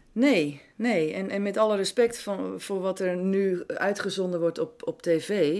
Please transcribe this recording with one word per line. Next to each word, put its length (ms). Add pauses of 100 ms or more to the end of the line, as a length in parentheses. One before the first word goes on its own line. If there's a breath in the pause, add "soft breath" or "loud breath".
(120)
Nee, 480 (160)
nee. 360
En, 180
en 120
met 140
alle 200
respect 420
van, 420
voor 200
wat 200
er 160
nu 500
uitgezonden 720
wordt 180
op, 280
op 160
T 60
V, 220 (300)